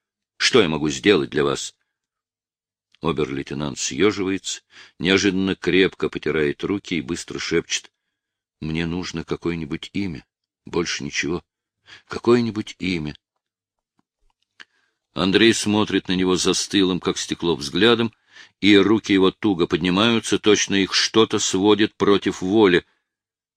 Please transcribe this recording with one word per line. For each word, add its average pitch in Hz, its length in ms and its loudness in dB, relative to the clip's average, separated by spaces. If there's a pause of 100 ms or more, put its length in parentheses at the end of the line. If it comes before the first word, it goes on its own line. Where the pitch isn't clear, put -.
(380)
Что - 240 4
я 82 80 2
могу 76 200 -2
сделать 71 420 2
для 73 120 0
вас?" 67 320 -4 (1300)
Обер-лейтенант 69 760 -6
съёживается, 95 840 -4 (380)
неожиданно 95 560 2
крепко 87 520 0
потирает 76 560 -4
руки 90 320 -6
и 73 60 -4
быстро - 380 -10
шепчет: - 520 -4 (680)
"Мне 80 240 -6
нужно 82 380 -8
какое-нибудь 82 680 -8
имя, 95 320 -8 (400)
больше - 380 -6
ничего. 73 400 -6 (640)
Какое-нибудь 113 720 0
имя". 85 360 -6 (2000)
Андрей 98 400 4
смотрит 104 560 -2
на 95 40 -2
него 92 220 2
застылым, 92 640 0
как - 180 -4
стекло, 82 380 -4
взглядом, 104 580 0 (460)
и 101 160 6
руки 101 380 4
его 92 180 4
туго 87 340 0
поднимаются, 95 760 0
точно 101 360 2
их 95 180 0
что-то 110 460 0
сводит 101 560 2
против 95 460 0
воли. 92 440 4 (720)